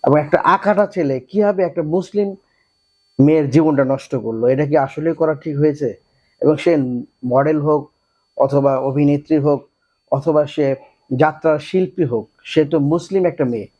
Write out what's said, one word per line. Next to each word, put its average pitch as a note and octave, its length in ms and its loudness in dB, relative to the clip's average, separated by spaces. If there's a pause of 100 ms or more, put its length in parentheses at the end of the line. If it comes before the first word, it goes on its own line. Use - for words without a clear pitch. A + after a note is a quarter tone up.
এবং C#3 160 4
একটা D3 240 0
আকাটা G3 440 2
ছেলে D3+ 320 -2
কিভাবে G3+ 440 -2
একটা F3 200 -4
মুসলিম F#3 440 -2 (920)
মেয়ের D3+ 300 4
জীবনটা D3 360 2
নষ্ট C3+ 300 -4
করলো, A2+ 320 -4
এটা C3+ 180 2
কি C#3+ 120 -2
আসলে D3+ 360 -2
করা D#3 220 -2
ঠিক D3 220 -10
হয়েছে? D3 320 0 (520)
এবং D3 160 2
সে F3 140 0 (540)
মডেল C#3 360 2
হোক D3 200 0 (560)
অথবা C#3 420 2
অভিনেত্রী C#3+ 580 0
হোক C#3+ 220 0 (520)
অথবা D3+ 360 0
সে D3 180 -2 (460)
যাত্রার D3+ 480 0
শিল্পী F#3 460 -2
হোক, A#2 200 -4 (180)
সে - 220 0
তো D#3 140 -2
মুসলিম E3+ 460 0
একটা D#3+ 200 -2
মেয়ে A#2 220 -6 (120)